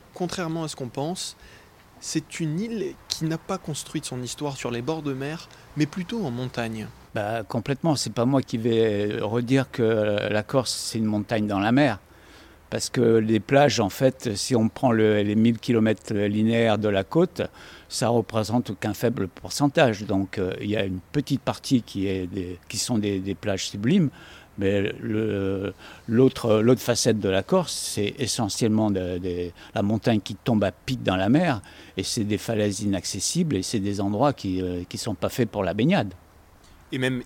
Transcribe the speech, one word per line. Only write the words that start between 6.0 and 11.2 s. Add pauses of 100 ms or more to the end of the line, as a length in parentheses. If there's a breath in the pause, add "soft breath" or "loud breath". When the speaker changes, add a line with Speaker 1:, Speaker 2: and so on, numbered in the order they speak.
Speaker 1:
en
montagne. (280)
Speaker 2:
Bah,
complètement.
C'est
pas
moi
qui
vais
redire
que
la
Corse,
c'est
une
montagne